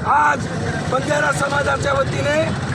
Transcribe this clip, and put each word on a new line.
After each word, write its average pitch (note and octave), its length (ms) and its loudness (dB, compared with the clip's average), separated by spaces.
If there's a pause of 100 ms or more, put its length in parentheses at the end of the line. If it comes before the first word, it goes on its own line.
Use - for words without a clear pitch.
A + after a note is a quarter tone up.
आज D4 360 2 (460)
बंजारा D4 400 0
समाजाच्या C#4 600 0
वतीने C#4 500 0 (320)